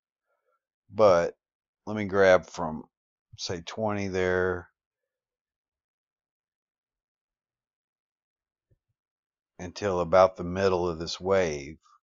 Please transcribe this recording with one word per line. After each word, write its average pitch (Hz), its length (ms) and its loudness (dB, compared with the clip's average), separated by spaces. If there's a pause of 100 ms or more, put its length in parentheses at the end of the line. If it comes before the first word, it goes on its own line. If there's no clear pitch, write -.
(920)
But 95 400 4 (520)
let 107 100 -8
me 107 80 -4
grab 95 420 4
from, 80 380 -10 (540)
say, 90 240 -10
twenty 104 480 -6
there 92 600 -2 (4000)
until 90 440 -4
about 92 340 4
the 87 80 -12
middle 90 460 -2
of 80 100 -6
this 82 200 -10
wave 80 580 -2 (300)